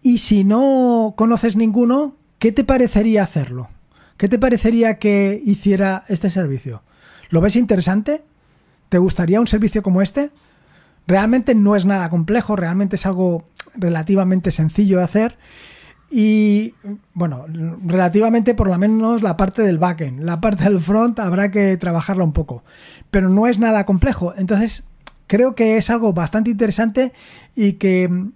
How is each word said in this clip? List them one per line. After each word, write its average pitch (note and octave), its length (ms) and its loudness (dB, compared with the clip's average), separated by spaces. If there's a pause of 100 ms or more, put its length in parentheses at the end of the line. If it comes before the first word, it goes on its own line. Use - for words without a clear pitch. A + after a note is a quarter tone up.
Y A#3+ 160 4
si G3+ 240 2
no A#3+ 720 2
conoces A3+ 380 0
ninguno, A#3+ 600 0 (220)
¿qué A3 140 2
te B3 120 0
parecería A3 600 2
hacerlo? B2+ 460 -6 (480)
¿Qué G3+ 120 0
te B3 80 2
parecería A3+ 640 2
que G3+ 440 0
hiciera G3 640 0
este F#3+ 220 -2
servicio? C#3 540 -6 (480)
¿Lo E3 100 2
ves G3 140 0
interesante? G#3 680 0 (680)
¿Te F3+ 100 2
gustaría F#3 420 0
un A#3 60 0
servicio G#3+ 340 0
como F#3+ 220 0
este? C#4+ 260 -4 (760)
Realmente A3 460 2
no G#3 220 4
es F#3 100 0
nada F#3+ 240 0
complejo, G3+ 460 -2
realmente F#3 400 -2
es E3+ 100 -6
algo F3+ 380 -2 (320)
relativamente F#3 760 0
sencillo F#3 480 0
de F3+ 60 2
hacer A3 340 -2 (760)
Y, G#3+ 640 2 (380)
bueno, D#3 320 -6 (380)
relativamente G3+ 680 2
por G#3 160 0
lo F3+ 80 0
menos A3 440 2
la F#3 140 -2
parte F#3+ 280 -2
del F3+ 160 2
backend. D#3 420 -4
La E3 180 -4
parte G3 260 -2
del G3 140 2
front G#3+ 400 0
habrá G3 320 -2
que G3 260 2
trabajarla F3+ 460 -2
un D#3 80 0
poco, C#3 320 -6 (480)
pero F#3+ 160 2
no G#3 200 2
es A#3 120 0
nada A3 260 2
complejo. F#3+ 520 0
Entonces, G#3 500 -2 (400)
creo B3 280 2
que A3 220 2
es G#3+ 120 -2
algo A3+ 240 0
bastante G#3 380 -2
interesante A3+ 600 -2 (440)
y G3+ 180 2
que F#3 360 0 (260)